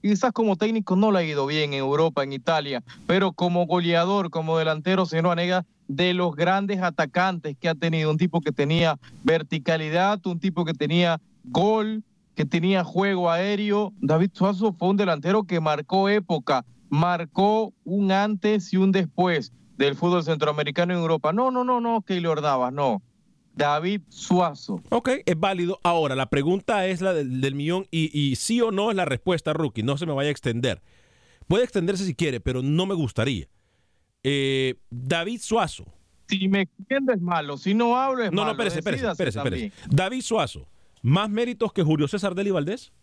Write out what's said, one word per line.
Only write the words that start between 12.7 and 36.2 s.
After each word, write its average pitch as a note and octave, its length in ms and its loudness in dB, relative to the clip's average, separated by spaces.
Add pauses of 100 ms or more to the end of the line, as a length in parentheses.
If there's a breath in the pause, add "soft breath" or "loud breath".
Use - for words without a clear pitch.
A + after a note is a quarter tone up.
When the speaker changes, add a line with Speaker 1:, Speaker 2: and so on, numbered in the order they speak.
Speaker 1:
juego F3+ 480 0
aéreo. G3+ 680 0
David D#3+ 320 2
Suazo G3 400 0
fue F3 160 -2
un G3 80 4
delantero F#3 480 2
que E3+ 160 -2
marcó D#3 480 0
época, D#3+ 560 0 (240)
marcó F3+ 840 2 (120)
un G3 260 0
antes G#3 640 2
y F#3 60 2
un F#3+ 120 6
después F3 640 0 (240)
del C#3 180 2
fútbol F3 300 2
centroamericano D3+ 680 0
en F3 60 0
Europa. D#3+ 320 0
No, B3 200 2
no, B3 100 -2
no, B3 180 0
no, A#3 220 0
Keylor E3 400 -2
Navas, C3 300 0
no. C3+ 300 0 (520)
David D3+ 540 0
Suazo. F3+ 800 -2
Speaker 2:
Ok, A#3+ 220 0 (160)
es E3+ 120 0
válido. F3+ 440 -2
Ahora, D#3+ 340 2
la C3+ 140 -2
pregunta F#3 560 0
es F#3 160 -2
la F#3+ 100 0
del, C3 300 -2
del C3+ 120 -2
millón D#3+ 360 -2
y, D#3+ 280 0
y C#3 180 0
sí A#3 260 0
o A3+ 80 2
no G3+ 200 0
es G3+ 60 0
la F#3 80 0
respuesta, D#3 480 -2
Rookie. D3+ 300 -2
No C3+ 160 0
se E3+ 80 -6
me D3+ 80 -4
vaya C#3 140 0
a - 20 0
extender. A#2+ 500 -2 (680 soft breath)
Puede G#3+ 160 2
extenderse G3 420 -2
si E3 80 -4
quiere, C3+ 260 -2
pero B2+ 220 -4
no D#3 240 0
me G3 80 -4
gustaría. A#2+ 540 -2 (720)
Eh, C3+ 540 -2 (120)
David E3+ 540 -4
Suazo. G#3 420 -2 (440)